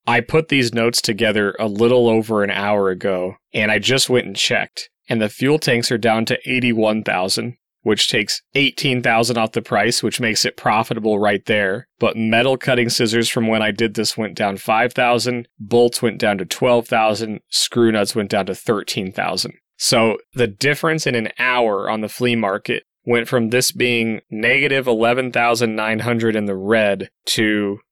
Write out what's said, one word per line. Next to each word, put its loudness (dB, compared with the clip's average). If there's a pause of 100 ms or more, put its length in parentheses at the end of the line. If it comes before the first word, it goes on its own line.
I 2
put 0
these 0
notes 0
together 0
a -2
little 4
over 2
an -2
hour 0
ago, -4 (160)
and 0
I 0
just 0
went 2
and -12
checked. -4 (180)
And 0
the 0
fuel 0
tanks 0
are 0
down 2
to -2 (100)
eighty-one 0
thousand, -4 (260)
which 0
takes -2 (120)
eighteen 0
thousand 2
off 0
the -4
price, 0
which -2
makes 0
it -4
profitable 0
right 0
there. 0 (100)
But -2
metal 2
cutting 0
scissors 0
from -2
when 0
I 0
did -2
this -4
went -6
down -2
five 0
thousand, 0 (100)
bolts 2
went -2
down 0
to -6
twelve 0
thousand, 0
screw 2
nuts 0
went -2
down 0
to -4
thirteen -4
thousand. -4 (240)
So 2 (160)
the 0
difference -2
in 0
an -2
hour 0
on -2
the -4
flea 0
market -2 (240)
went 0
from 2
this 0
being 0 (100)
negative 0
eleven 2
thousand 2
nine -2
hundred 0
in 0
the -2
red 0 (200)
to 0 (140)